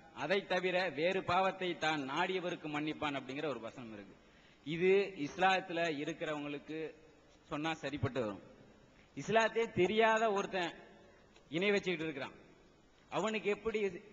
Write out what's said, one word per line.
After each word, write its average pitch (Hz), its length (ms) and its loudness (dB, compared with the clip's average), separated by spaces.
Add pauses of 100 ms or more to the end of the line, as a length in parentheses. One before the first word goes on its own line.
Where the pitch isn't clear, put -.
(140)
அதை 151 320 0
தவிர 180 300 0 (120)
வேறு 170 360 0
பாவத்தை 185 440 2 (100)
தான் 156 220 2 (100)
நாடியவருக்கு 175 580 -2
மன்னிப்பான் 151 500 -2
அப்படிங்கிற 135 280 -6
ஒரு 123 140 -2
வசனம் 113 320 -10
இருக்கு. 101 220 -14 (520)
இது 170 240 2 (260)
இஸ்லாத்துல 180 600 2 (200)
இருக்கிறவங்களுக்கு 151 800 -6 (720)
சொன்னா 156 240 -2
சரிப்பட்டு 135 460 -2
வரும். 101 220 -4 (760)
இஸ்லாத்தே 220 560 2
தெரியாத 220 600 4
ஒருத்தன் 185 400 -2 (760)
இணை 185 220 2
வச்சுக்கிட்டு 185 360 0
இருக்கிறான், 127 300 -8 (760)
அவனுக்கு 202 400 0
எப்படி 208 300 -2 (320)